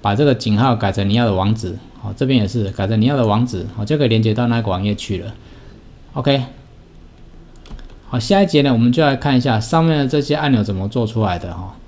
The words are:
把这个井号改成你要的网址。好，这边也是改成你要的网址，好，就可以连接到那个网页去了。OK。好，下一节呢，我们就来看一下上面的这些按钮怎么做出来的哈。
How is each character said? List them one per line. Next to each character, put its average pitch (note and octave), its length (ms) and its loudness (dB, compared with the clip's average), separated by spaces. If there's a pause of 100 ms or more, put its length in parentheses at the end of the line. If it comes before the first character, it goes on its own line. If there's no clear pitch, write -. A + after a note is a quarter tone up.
把 G2+ 120 0
这 C#3 120 2
个 C#3 100 4
井 G#2+ 220 0
号 B2 180 2
改 G#2 160 -2
成 G2 180 -2
你 G2+ 40 2
要 A#2+ 100 2
的 G#2+ 100 2
网 G2 220 2
址。 F#2 220 -8 (240)
好， G2+ 140 -8
这 C#3 100 -2
边 C3 140 2
也 G2+ 80 0
是 G2+ 220 -2
改 G2 180 -4
成 G#2+ 140 2
你 A#2+ 60 4
要 C#3+ 100 2
的 A#2 100 2
网 G#2+ 180 2
址， G2 200 -6 (100)
好， A2 80 -6
就 D3+ 140 0
可 D3 80 2
以 - 20 2
连 A2 160 2
接 A2 100 2
到 A#2+ 140 0
那 A#2 140 0
个 A2+ 100 -2
网 F#2+ 100 -2
页 G#2 140 -2
去 - 220 -6
了。 F#2 160 -10 (800)
OK。 C3+ 280 0 (1700)
好， B2 100 -6
下 G3 240 2
一 G3+ 40 6
节 D3+ 160 4
呢， C#3 100 2
我 A#2 60 2
们 A#2+ 120 4
就 D3+ 160 2
来 C3+ 120 2
看 C#3 200 2
一 B2 40 4
下 A#2+ 180 0
上 E3 240 0
面 D#3 160 2
的 C3+ 80 0
这 C#3+ 140 0
些 - 120 -2
按 D3 160 0
钮 A2+ 140 2
怎 G2+ 100 -4
么 F#2+ 140 -4
做 A#2 180 -2
出 A2 180 -2
来 F2+ 140 -2
的 F2 160 -8
哈。 F#2 220 -12 (120)